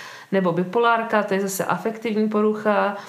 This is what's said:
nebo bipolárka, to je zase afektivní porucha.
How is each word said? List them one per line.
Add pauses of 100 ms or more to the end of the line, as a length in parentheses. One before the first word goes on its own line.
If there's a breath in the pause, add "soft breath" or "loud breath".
(320 loud breath)
nebo
bipolárka,
to
je
zase
afektivní
porucha. (120)